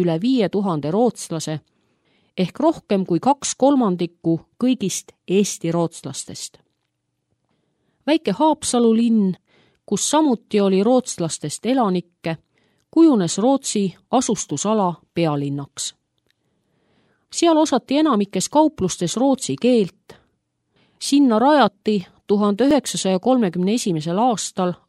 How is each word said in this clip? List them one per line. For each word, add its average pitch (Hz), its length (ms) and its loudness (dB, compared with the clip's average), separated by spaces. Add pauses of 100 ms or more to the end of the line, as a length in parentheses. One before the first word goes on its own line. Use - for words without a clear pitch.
üle 165 200 0
viie 233 280 0
tuhande 165 420 -4
rootslase 165 680 -4 (800)
ehk 185 220 -4
rohkem 208 460 -2
kui 170 140 -2
kaks - 360 -2
kolmandikku 180 840 0 (240)
kõigist 247 500 -4 (140)
Eesti 185 440 0
rootslastest. - 840 -8 (1500)
Väike 302 240 0
Haapsalu 247 640 2
linn, 220 400 2 (500)
kus - 240 -4
samuti 269 520 0
oli 190 220 2
rootslastest 214 800 -2
elanikke, 190 720 -4 (540)
kujunes 262 460 4
Rootsi 214 580 -2 (160)
asustusala 202 800 -2 (200)
pealinnaks. 143 800 -4 (1400)
Seal 330 240 2
osati 285 400 0
enamikes 208 520 0
kauplustes 202 680 0
rootsi 254 440 0
keelt. 226 520 0 (880)
Sinna 262 400 2
rajati 226 640 2 (220)
tuhande 208 400 2
üheksasaja 190 520 0
kolmekümne 202 540 0
esimesel 170 440 -2
aastal 196 560 -2 (160)